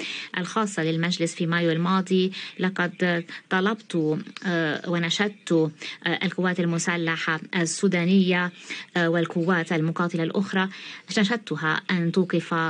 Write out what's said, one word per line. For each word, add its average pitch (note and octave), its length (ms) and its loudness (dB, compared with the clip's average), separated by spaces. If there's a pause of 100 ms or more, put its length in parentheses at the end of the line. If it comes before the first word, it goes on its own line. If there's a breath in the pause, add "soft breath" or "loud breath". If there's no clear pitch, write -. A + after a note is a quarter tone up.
(380 loud breath)
الخاصة G3+ 440 -2
للمجلس E3 520 0
في F3+ 120 -2
مايو E3+ 240 2
الماضي، F#3 640 2 (260 loud breath)
لقد F3 680 0 (260 loud breath)
طلبت، F#3 680 0 (280)
آه، E3 440 0
ونشدت، F3 600 -2
آه، D#3+ 720 0
القوات F3+ 380 0
المسلحة E3 800 0 (160)
السودانية، F3+ 960 2 (440 loud breath)
آه، E3+ 120 2
والقوات E3+ 640 2
المقاتلة E3 500 0
الأخرى، F#3+ 460 0 (420 loud breath)
نشدتها E3+ 800 0
أن E3+ 220 2
توقف F3+ 420 0 (160)